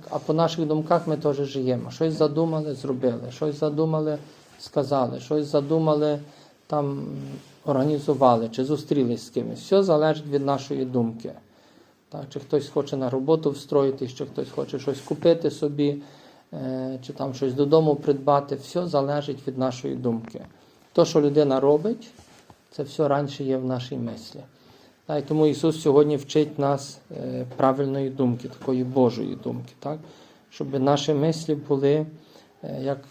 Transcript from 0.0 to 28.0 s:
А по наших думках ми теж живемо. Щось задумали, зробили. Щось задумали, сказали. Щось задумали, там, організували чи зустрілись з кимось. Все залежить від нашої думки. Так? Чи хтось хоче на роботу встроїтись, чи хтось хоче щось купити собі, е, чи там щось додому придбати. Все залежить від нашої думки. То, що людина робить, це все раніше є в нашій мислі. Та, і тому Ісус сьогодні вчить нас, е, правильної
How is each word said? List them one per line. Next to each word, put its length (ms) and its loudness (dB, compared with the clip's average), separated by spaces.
А 80 -2
по 140 -4
наших 340 0
думках 400 0
ми 100 0
теж 200 0
живемо. 540 -2
Щось 240 -2
задумали, 600 0
зробили. 560 -4
Щось 280 -4
задумали, 600 0
сказали. 640 0
Щось 260 -2
задумали, 720 2
там, 400 -2
організували 840 4
чи 160 -4
зустрілись 600 0
з 40 -20
кимось. 300 -6
Все 220 2
залежить 440 2
від 180 0
нашої 400 -2
думки. 480 -2
Так? 200 -12
Чи 120 -10
хтось 280 -2
хоче 280 -2
на 140 -2
роботу 400 2
встроїтись, 640 0
чи 120 -8
хтось 240 -8
хоче 280 -6
щось 220 -4
купити 500 2
собі, 520 -2
е, 540 -6
чи 60 -10
там 220 -6
щось 200 -2
додому 420 6
придбати. 600 2
Все 300 -6
залежить 600 -2
від 100 -6
нашої 360 -2
думки. 460 -4
То, 120 6
що 160 2
людина 400 4
робить, 480 2
це 120 -8
все 260 0
раніше 360 -2
є 120 0
в 80 -4
нашій 320 -4
мислі. 440 -10
Та, 100 -2
і 60 -2
тому 240 4
Ісус 360 2
сьогодні 340 6
вчить 420 0
нас, 400 0
е, 360 -8
правильної 540 2